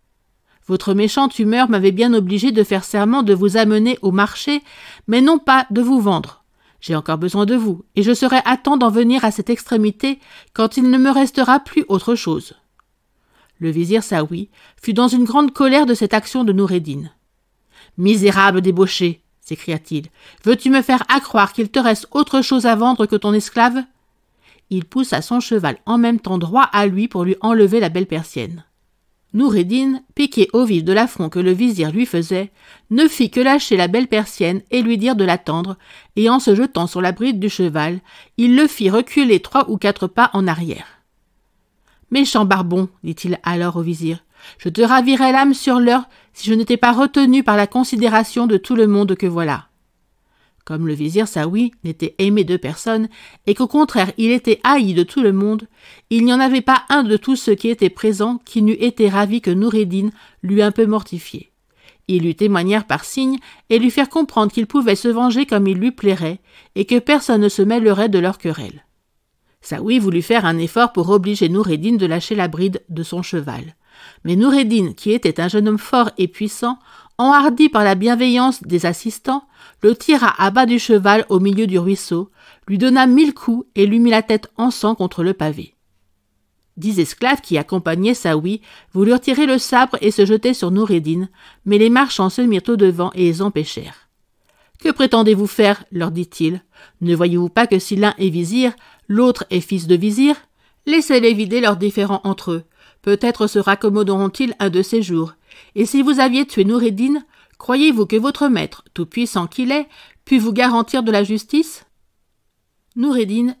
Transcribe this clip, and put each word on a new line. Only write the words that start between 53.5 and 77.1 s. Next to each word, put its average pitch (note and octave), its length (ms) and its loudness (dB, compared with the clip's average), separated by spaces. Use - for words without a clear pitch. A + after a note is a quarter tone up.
qu'au B3+ 140 -2
contraire B3 500 0
il A3+ 140 2
était A#3+ 320 0
haï A#3 300 2
de F3 100 2
tout C4+ 160 -6
le G#3 120 2
monde, G#3 360 -2
il A3+ 140 2
n'y B3 100 4
en B3+ 60 2
avait C4 200 2
pas C4 280 2
un C#4 160 2
de G#3+ 120 2
tous C4 200 0
ceux A3 180 0
qui G#3+ 140 -4
étaient A3+ 200 0
présents G#3+ 560 -2
qui - 180 -4
n'eût G#3+ 100 4
été A3+ 360 0
ravi G3+ 320 -2
que F#3 120 -2
Noureddin G3+ 580 0
l'eût G3+ 200 2
un G#3 100 2
peu A3+ 120 0
mortifié. F#3 680 -6
Ils F3+ 140 0
lui E3 120 -2
témoignèrent G3+ 540 0
par C#3+ 160 -4
signes C4 340 -4
et A3+ 80 4
lui A#3+ 140 2
firent C#4 160 0
comprendre A#3 420 0
qu'il A3+ 160 -4
pouvait A3+ 300 0
se - 100 -4
venger A#3+ 400 0
comme G3+ 220 0
il F#3 100 -2
lui A#3+ 140 -2
plairait, F#3 480 -4
et F#3+ 100 -2
que B3 140 0
personne B3 440 0
ne G#3 60 4
se G3 140 -2
mêlerait G#3+ 460 2
de F#3+ 100 2
leur F3+ 180 -2
querelle. D3+ 480 -10
Saouy A3 400 -2
voulut F#3 200 0
faire A3+ 240 0
un E3 140 -2
effort A#3 340 -2
pour F3 180 -2
obliger G3+ 380 0
Noureddin F#3 460 -2
de G3 120 0
lâcher E3 280 -4
la F#3 140 -2
bride F#3 400 -4
de E3 160 -10
son F#3 180 -8
cheval. D3 540 -10
Mais E3+ 100 -2
Noureddin, A3+ 600 2
qui - 180 -2
était F#3+ 280 -2
un F3 80 -2
jeune G#3 200 0
homme G#3+ 100 0
fort A#3+ 400 -2
et F3+ 100 0
puissant, A#3+ 500 -6